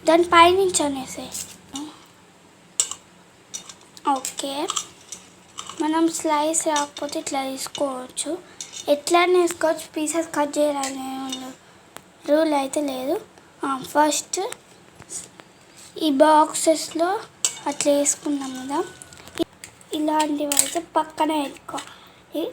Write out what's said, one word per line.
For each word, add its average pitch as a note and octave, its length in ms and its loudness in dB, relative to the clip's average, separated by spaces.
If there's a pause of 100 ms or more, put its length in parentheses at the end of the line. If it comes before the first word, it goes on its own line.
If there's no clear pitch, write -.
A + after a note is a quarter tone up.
దానిపైనుంచి F4 760 6
అనేసి. C4+ 400 -6 (3000)
ఓకే, - 360 -8 (1300)
మనం D#4+ 220 2 (140)
స్లైస్ D#4 420 0 (120)
రాకపోతే D4 500 -4
ఇట్లా C#4+ 260 -6
తీసుకోవచ్చు, C4 800 -6 (640)
ఎట్లా E4+ 280 2 (100)
వేసుకోవచ్చు. E4+ 540 2 (100)
పీసెస్ D#4+ 400 -2
కట్ D4 220 0
చేయాలనే C4+ 520 -2 (1160)
రూల్ D4+ 320 4
అయితే C4+ 200 -2 (120)
లేదు. C4 240 -2 (500)
ఆ, - 20 -2 (260)
ఫస్ట్ D4+ 460 2 (1700)
ఈ D4+ 40 4 (120)
బాక్సెస్లో D#4 880 4 (600)
అట్లా C#4+ 280 0
వేసుకున్నాం C#4+ 640 -2
కదా, C#4 200 -2 (1160)
ఇలాంటివి D4+ 640 0
అయితే - 180 -2 (160)
పక్కన D#4 340 0 (120)
పెట్టుకోవాలి. - 1080 -10